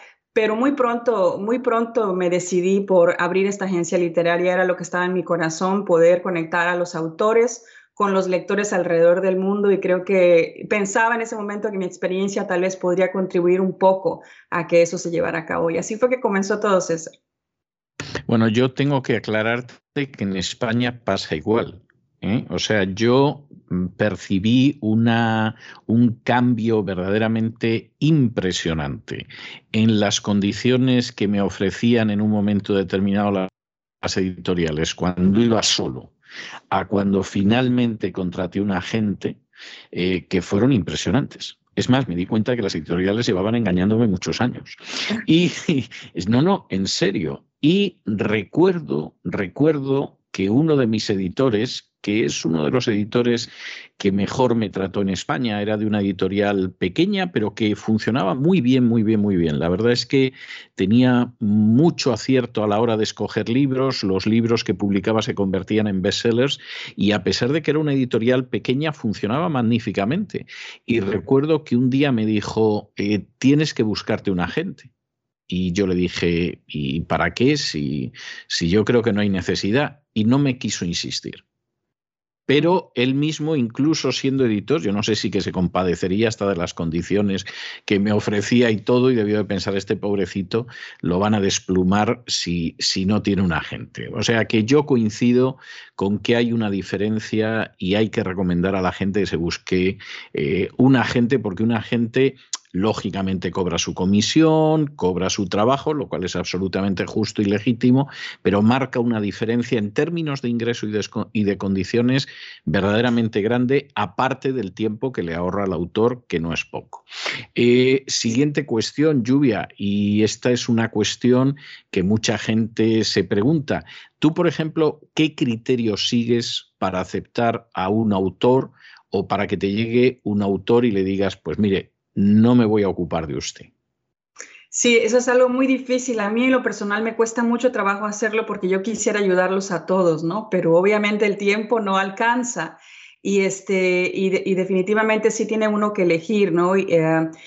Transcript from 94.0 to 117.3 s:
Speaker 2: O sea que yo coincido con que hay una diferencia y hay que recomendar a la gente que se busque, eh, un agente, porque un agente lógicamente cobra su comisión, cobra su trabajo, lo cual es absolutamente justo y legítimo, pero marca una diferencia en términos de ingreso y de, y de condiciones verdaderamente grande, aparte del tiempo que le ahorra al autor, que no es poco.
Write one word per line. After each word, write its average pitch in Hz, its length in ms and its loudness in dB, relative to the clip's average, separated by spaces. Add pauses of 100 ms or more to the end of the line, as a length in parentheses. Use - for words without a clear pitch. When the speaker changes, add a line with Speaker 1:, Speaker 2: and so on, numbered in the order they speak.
Speaker 2:
O 92 100 -4
sea 113 220 2
que 110 200 0
yo 143 200 4
coincido 123 720 2 (380)
con 98 240 -2
que 117 160 0
hay 120 160 2
una 113 180 0
diferencia 107 1080 -4
y 95 180 -2
hay 107 140 2
que 110 140 -2
recomendar 92 520 0
a 95 60 -2
la 92 100 0
gente 98 300 -2
que 90 40 0
se 85 120 -4
busque, 92 600 -2 (360)
eh, 80 440 -2
un 131 200 6
agente, 120 420 2
porque 107 240 -4
un 117 80 2
agente 120 640 0 (400)
lógicamente 95 760 -2
cobra 87 260 -2
su 85 160 -4
comisión, 156 920 2
cobra 92 420 -2
su 101 180 -4
trabajo, 127 460 0
lo 101 160 -6
cual 82 140 -4
es 90 120 -6
absolutamente 92 720 -2
justo 107 380 -2
y - 20 2
legítimo, 123 640 2 (320)
pero 101 220 2
marca 127 360 2
una 117 220 0
diferencia 117 560 -2
en 104 140 -2
términos 151 500 -2
de 123 80 -4
ingreso 117 380 -2
y 107 40 -4
de, 104 140 -2 (280)
y 107 100 0
de 98 160 0
condiciones 117 680 0 (380)
verdaderamente 107 800 0
grande, 123 500 0
aparte 131 600 -2
del 98 200 -6
tiempo 110 380 -4
que 107 100 -6
le 85 140 -6
ahorra 90 300 -2
al 92 80 -2
autor, 107 540 -2
que 85 120 -2
no 80 120 -4
es - 140 -6
poco. - 400 -14 (480)